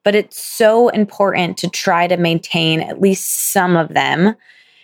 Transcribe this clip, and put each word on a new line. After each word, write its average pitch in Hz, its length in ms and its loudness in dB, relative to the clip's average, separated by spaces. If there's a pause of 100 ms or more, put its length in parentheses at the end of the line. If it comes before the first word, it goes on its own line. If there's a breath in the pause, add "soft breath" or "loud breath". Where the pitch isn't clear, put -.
But 202 120 0
it's - 280 -4
so 226 460 2
important 196 720 -2
to 170 100 -6
try 175 380 0
to 175 100 0
maintain 165 640 0
at - 200 -10
least - 500 -2
some 180 260 2
of 160 120 0
them 147 460 0 (500 soft breath)